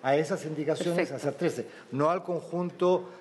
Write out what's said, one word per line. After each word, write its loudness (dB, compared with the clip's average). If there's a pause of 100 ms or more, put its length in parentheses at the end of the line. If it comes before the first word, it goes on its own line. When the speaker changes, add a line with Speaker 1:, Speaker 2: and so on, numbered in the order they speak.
Speaker 1:
a 4
esas 0
indicaciones, 0
Speaker 2:
Perfecto. -8
Speaker 1:
a -6
esas -2
trece, -2 (240)
no 4
al 0
conjunto 0 (120)